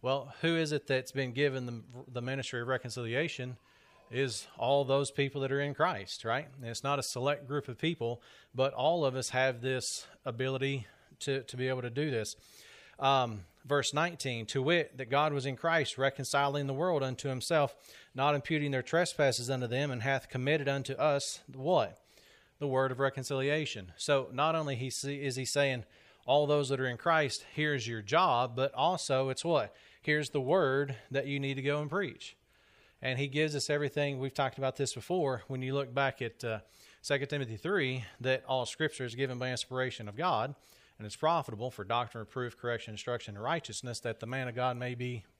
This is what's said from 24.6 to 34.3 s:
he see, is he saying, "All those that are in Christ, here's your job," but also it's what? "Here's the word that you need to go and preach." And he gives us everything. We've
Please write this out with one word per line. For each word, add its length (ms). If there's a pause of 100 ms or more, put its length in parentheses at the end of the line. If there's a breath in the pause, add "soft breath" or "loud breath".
he 140
see, 320
is 140
he 100
saying, 380 (420 loud breath)
"All 220
those 220
that 100
are 80
in 100
Christ, 460 (100)
here's 340
your 140
job," 540
but 180
also 560
it's 140
what? 320 (260 loud breath)
"Here's 280
the 100
word 560 (160 loud breath)
that 160
you 120
need 160
to 60
go 200
and 80
preach." 480 (640 soft breath)
And 200
he 80
gives 280
us 140
everything. 500
We've 140